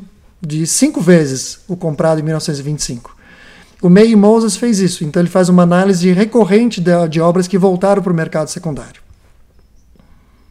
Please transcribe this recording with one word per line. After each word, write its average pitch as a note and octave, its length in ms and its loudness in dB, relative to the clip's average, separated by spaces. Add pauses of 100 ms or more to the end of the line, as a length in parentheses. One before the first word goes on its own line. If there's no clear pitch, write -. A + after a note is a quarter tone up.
(400)
de D#3 260 -6
cinco C#4+ 340 0
vezes D#3 680 0
o F#3 80 -8
comprado D#3+ 460 -2
em - 20 -6
mil D#3 120 -4
novecentos D3+ 260 -6
e - 20 -12
vinte D3 180 -8
e - 40 -8
cinco. - 320 -14 (640)
O F3+ 80 0
May A3 260 6
Moses G#3+ 420 2
fez A#3 240 -2
isso. F3 220 -2
Então D#3+ 200 -2
ele E3+ 80 -2
faz F#3 180 0
uma F3+ 140 6
análise F3+ 500 2
recorrente G#3+ 680 0
de, F3 300 0
de D#3 140 -2
obras F3 260 0
que G3 80 -2
voltaram F#3+ 460 0
pro F#3 100 -2
mercado D#3+ 360 -4
secundário. D3 520 -12 (1500)